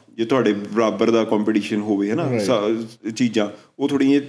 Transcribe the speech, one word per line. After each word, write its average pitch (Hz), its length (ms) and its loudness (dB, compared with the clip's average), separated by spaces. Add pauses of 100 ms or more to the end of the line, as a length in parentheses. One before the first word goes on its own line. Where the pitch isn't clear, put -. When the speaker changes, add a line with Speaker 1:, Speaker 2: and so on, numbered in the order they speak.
Speaker 1:
ਜੇ 113 160 -4
ਤੁਹਾਡੇ 113 280 2
ਬਰਾਬਰ 104 580 0
ਦਾ 113 120 4
ਕੰਪੀਟੀਸ਼ਨ 107 580 0
ਹੋਵੇ, 101 300 -2
ਹਨਾ? 131 180 -2
Speaker 2:
ਰਾਈਟ। 117 120 0
Speaker 1:
ਸ-, 110 720 -2
ਚੀਜ਼ਾਂ, 107 340 0 (300)
ਉਹ 139 100 -2
ਥੋੜ੍ਹੀਆਂ 139 400 2